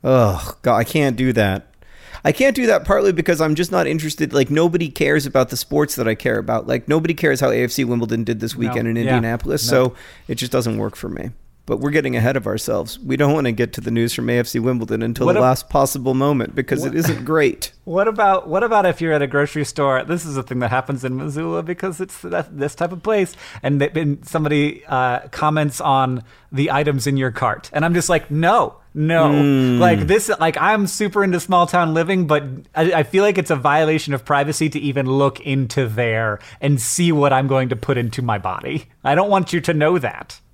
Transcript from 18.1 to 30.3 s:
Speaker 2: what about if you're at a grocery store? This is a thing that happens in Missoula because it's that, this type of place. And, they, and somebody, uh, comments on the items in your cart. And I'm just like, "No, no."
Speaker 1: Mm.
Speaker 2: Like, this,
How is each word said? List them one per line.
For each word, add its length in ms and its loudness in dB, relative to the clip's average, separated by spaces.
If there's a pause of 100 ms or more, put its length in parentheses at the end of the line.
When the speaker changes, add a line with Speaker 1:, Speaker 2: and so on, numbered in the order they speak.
Speaker 2:
what 160 0
about 220 2
if 160 0
you're 120 0
at 100 2
a 40 -2
grocery 380 -2
store? 380 0
This 220 -4
is 120 -6
a 60 -4
thing 160 -6
that 100 0
happens 340 -4
in 120 -4
Missoula 480 -6
because 380 -8
it's 200 -12
that, 340 -6
this 200 -4
type 160 -4
of 100 -12
place. 340 -2 (280)
And, 180 2
they, 80 0 (100)
and 280 -2
somebody, 600 0
uh, 420 0
comments 520 -2
on 420 0 (280)
the 180 0
items 380 0
in 100 0
your 140 0
cart. 420 -2
And 100 0
I'm 120 2
just 120 0
like, 220 0
"No, 460 2 (180)
no." 380 4
Speaker 1:
Mm. 480 4
Speaker 2:
Like, 260 6
this, 240 2 (100)